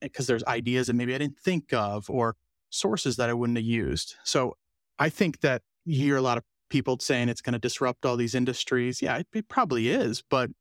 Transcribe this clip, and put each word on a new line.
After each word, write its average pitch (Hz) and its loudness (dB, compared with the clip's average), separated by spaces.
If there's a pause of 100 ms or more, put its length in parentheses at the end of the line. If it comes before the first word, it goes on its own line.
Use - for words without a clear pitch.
(120)
'cause 127 -6
there's 120 0
ideas 123 0
that 123 0
maybe 123 0
I 135 -4
didn't 143 -4
think 180 -2
of 104 -2
or 117 0 (340)
sources 185 -2
that 120 0
I 120 0
wouldn't 120 0
have 113 -2
used. 117 -2
So 131 -2 (420)
I 156 2
think 160 0
that 127 0 (220)
you 160 -2
hear 139 4
a 131 2
lot 123 2
of 113 -6 (260)
people 127 0
saying 120 2
it's 117 -2
gonna 120 -2
disrupt 123 -2
all 123 2
these 120 0
industries. 123 0
Yeah, 131 0
it, 175 -6
it 220 -6
probably 135 2
is, 143 0
but 131 0 (100)